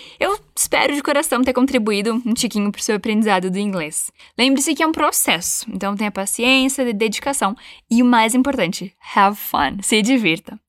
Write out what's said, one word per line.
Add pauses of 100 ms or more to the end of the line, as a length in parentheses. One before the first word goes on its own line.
(180)
Eu (200)
espero
de
coração
ter
contribuído
um
tiquinho
pro
seu
aprendizado
do
inglês. (260)
Lembre-se
que
é
um
processo,
então
tenha
paciência,
de-,
dedicação (340)
e
o
mais
importante, (220)
have
fun,
se
divirta. (100)